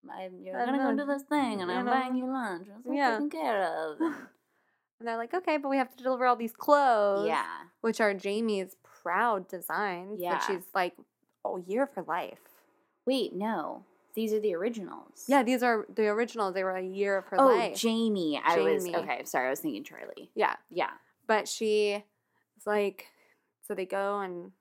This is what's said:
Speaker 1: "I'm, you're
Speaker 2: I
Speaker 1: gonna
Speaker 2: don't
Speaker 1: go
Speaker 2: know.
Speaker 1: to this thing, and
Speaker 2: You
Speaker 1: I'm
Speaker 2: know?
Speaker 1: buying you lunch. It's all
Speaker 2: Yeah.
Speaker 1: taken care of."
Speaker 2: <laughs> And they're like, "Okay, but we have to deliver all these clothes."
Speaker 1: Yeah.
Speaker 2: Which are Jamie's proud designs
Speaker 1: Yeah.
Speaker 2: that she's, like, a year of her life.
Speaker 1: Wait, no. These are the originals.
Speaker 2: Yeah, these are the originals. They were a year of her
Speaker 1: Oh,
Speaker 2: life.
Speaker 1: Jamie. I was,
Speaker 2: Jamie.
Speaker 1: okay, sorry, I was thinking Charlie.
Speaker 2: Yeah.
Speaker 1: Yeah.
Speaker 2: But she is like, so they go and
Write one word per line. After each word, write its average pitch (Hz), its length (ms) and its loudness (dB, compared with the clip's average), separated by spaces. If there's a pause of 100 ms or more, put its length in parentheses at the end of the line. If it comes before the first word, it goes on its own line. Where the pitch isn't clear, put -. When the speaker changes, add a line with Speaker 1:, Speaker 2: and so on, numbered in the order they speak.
Speaker 1:
"I'm, 185 320 -12
you're 185 140 -10
Speaker 2:
I 240 100 -2
Speaker 1:
gonna 269 120 0
Speaker 2:
don't 269 100 2
Speaker 1:
go 285 160 2
Speaker 2:
know. - 20 -4
Speaker 1:
to 277 140 0
this 277 80 -12
thing, 247 340 0
and 180 80 -2
Speaker 2:
You 180 80 0
Speaker 1:
I'm 196 80 0
Speaker 2:
know? 247 60 2
Speaker 1:
buying 254 240 2
you 254 100 -2
lunch. 214 440 -4
It's 226 180 -16
all 254 60 -4
Speaker 2:
Yeah. 277 180 4
Speaker 1:
taken 285 180 0
care 254 340 0
of." 160 360 -4
Speaker 2:
<laughs> 320 300 -2 (720)
And 233 100 -8
they're 226 80 -2
like, 233 160 -6
"Okay, 339 240 0
but 285 100 -4
we 269 100 2
have 254 200 0
to - 60 -20
deliver 254 220 2
all 247 120 6
these 226 180 -6
clothes." 214 720 6
Speaker 1:
Yeah. 87 380 -2 (160)
Speaker 2:
Which 226 180 -2
are 214 140 6
Jamie's 196 720 -2
proud 190 680 -2
designs 185 720 -6
Speaker 1:
Yeah. 175 140 0
Speaker 2:
that 131 80 0
she's, 185 300 -4
like, 180 220 0 (480)
a - 240 -4
year 220 160 0
of 269 120 -4
her 185 80 -8
life. 156 360 -6 (640)
Speaker 1:
Wait, 254 280 0
no. 190 500 -4 (300)
These 220 180 -2
are 214 80 2
the 208 160 0
originals. 208 720 -8
Speaker 2:
Yeah, 269 160 6
these 240 180 2
are 233 320 2
the 214 140 2
originals. 214 460 0
They 190 100 -2
were 185 140 -2
a 185 40 -4
year 196 360 0
of 190 100 -4
her 185 140 0
Speaker 1:
Oh, 269 60 10
Speaker 2:
life. 233 280 4
Speaker 1:
Jamie. 208 680 2
I 170 180 4
was, 190 260 2
Speaker 2:
Jamie. 170 120 -4
Speaker 1:
okay, 139 280 -4
sorry, 127 220 0
I - 20 0
was 147 100 -2
thinking 131 240 -6
Charlie. - 520 -16
Speaker 2:
Yeah. 214 200 2 (140)
Speaker 1:
Yeah. 170 220 -2 (360)
Speaker 2:
But 214 220 2
she 208 560 0 (500)
is - 100 -16
like, 208 420 -2 (600)
so 214 80 -4
they 190 100 -6
go 196 360 -2
and 180 400 -10